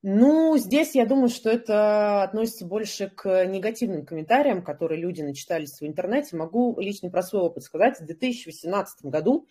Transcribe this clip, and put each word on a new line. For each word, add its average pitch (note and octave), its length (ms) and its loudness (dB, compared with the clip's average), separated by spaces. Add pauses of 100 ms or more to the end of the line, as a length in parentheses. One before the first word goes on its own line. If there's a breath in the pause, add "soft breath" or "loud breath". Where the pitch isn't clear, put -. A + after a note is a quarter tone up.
Ну, D4 560 6
здесь C4+ 360 0
я A#3+ 120 4
думаю, B3+ 220 4
что A3 220 -2
это G#3 720 2
относится G#3+ 440 -4
больше G3+ 440 -6
к F#3 360 0
негативным F#3+ 600 -4
комментариям, G3 560 0
которые D#3+ 380 -4
люди E3 220 -6
начитались C#3+ 580 -8
в D3+ 60 -8
интернете. F#3 500 -4
Могу A#3 440 -2
лично G3+ 300 -6
про F3+ 120 0
свой F#3 200 -2
опыт - 220 -2
сказать. G#3+ 360 0
В D#3 60 -14
две E3 80 -12
тысячи A#3+ 340 -6
восемнадцатом F3+ 600 -6
году, D#3+ 400 0